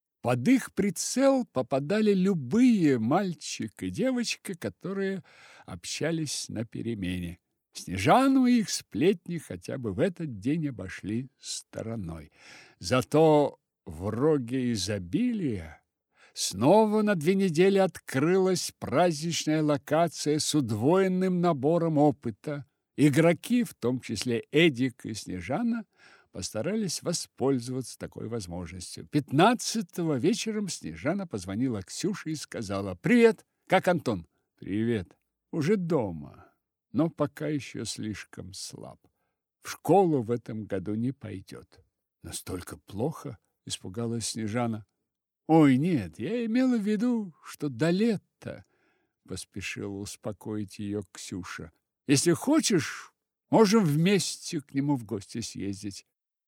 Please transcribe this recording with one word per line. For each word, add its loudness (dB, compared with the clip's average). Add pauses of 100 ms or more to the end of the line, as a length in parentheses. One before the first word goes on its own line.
(220)
Под 0
их 2
прицел 0
попадали 0
любые 4
мальчик -2 (100)
и -4
девочка, -4
которые -6 (420)
общались -6
на -6
перемене. -6 (320)
Снежану 4
их 2
сплетни -2
хотя -10
бы -4
в -6
этот -4
день -2
обошли -8 (100)
стороной. -10 (480)
Зато 4 (260)
в -6
Роге 0
изобилия -4 (520)
снова 4
на 2
две 2
недели 4
открылась 0
праздничная 0
локация 0
с -4
удвоенным 2
набором 2
опыта. 0 (300)
Игроки, 4
в -10
том -4
числе -4
Эдик 2
и -6
Снежана, -6 (460)
постарались -6
воспользоваться -4
такой -10
возможностью. -10
Пятнадцатого 0
вечером -2
Снежана -6
позвонила -4
Ксюше -6
и -4
сказала: -6
"Привет, 4 (220)
как 4
Антон?" 0 (300)
"Привет, -4 (340)
уже 0
дома, -4 (400)
но 2
пока -4
еще -6
слишком -10
слаб. -16 (640)
В -14
школу 4
в -2
этом -6
году -4
не -2
пойдет". -14 (560)
"Настолько -10
плохо?" -8 (300)
испугалась -6
Снежана. -4 (600)
"Ой, 8
нет, 0
я -4
имела 2
в -2
виду, 0 (100)
что -6
до 0
лета", -2 (640)
поспешила -10
успокоить -8
ее -6
Ксюша. -12 (360)
"Если 4
хочешь, 0 (360)
можем 6
вместе 0
к -18
нему 0
в -4
гости -8
съездить". -10 (420)